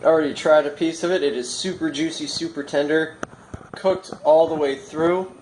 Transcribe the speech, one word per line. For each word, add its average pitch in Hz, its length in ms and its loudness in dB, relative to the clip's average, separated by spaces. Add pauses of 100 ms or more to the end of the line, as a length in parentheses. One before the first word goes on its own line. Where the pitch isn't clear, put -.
I - 40 -4
already 151 300 4
tried 151 320 4
a - 20 -2
piece 165 340 -4
of 170 60 -2
it. 180 140 0
It 143 120 0
is 123 160 -6
super 170 380 -4
juicy, 151 380 -4
super 160 340 -8
tender, 151 560 0 (540)
cooked - 420 -2 (100)
all 160 240 6
the 165 60 -4
way 143 220 0
through. 170 560 -2 (100)